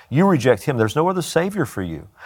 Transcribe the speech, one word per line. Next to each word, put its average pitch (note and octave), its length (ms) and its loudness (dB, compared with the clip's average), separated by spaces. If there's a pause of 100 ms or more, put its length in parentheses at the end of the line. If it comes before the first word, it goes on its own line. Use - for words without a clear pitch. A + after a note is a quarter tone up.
You E3+ 180 2
reject B2+ 360 2
him, C3+ 140 -2
there's A2 180 2
no E3 140 2
other F#3 120 -2
Savior F3+ 440 -2
for - 160 -8
you. D#2+ 260 -8 (180)